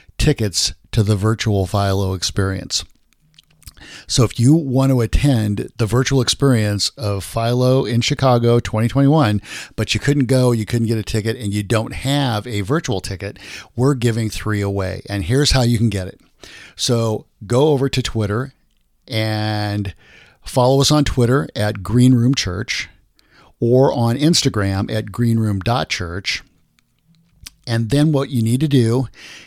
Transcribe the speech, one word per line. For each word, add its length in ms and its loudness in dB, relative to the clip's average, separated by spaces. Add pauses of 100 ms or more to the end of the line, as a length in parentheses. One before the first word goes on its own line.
(180)
tickets 560 0 (180)
to 120 2
the 120 2
virtual 520 0
Philo 460 0
experience. 720 -4 (1200)
So 160 2
if 160 -2
you 140 6
want 380 2
to 100 2
attend 760 0
the 80 0
virtual 360 2
experience 760 0
of 260 -4
Philo 640 0
in 160 0
Chicago 580 2
twenty 280 -2
twenty-one, 540 2 (340)
but 180 -4
you 60 -2
couldn't 260 0
go, 260 2
you 140 -2
couldn't 220 -2
get 100 -2
a 60 -4
ticket, 340 -4
and 160 -6
you 80 0
don't 320 -2
have 540 -2
a 140 -4
virtual 400 -2
ticket, 360 -10 (380)
we're 180 2
giving 360 0
three 320 -4
away. 460 -4
And 160 -4
here's 280 2
how 100 4
you 160 2
can 120 2
get 180 -4
it. 120 -16 (560)
So 520 -2 (180)
go 240 2
over 200 2
to 120 0
Twitter 520 -4 (540)
and 840 -4 (500)
follow 380 2
us 100 2
on 120 4
Twitter 520 0
at 280 -4
Green 320 4
Room 180 2
Church 560 -6 (720)
or 340 4
on 240 0
Instagram 760 0
at 200 -4
greenroom 480 0
dot 300 -2
church. 540 -8 (1200)
And 240 -2
then 220 4
what 180 0
you 120 0
need 200 0
to 60 2
do 400 2 (400)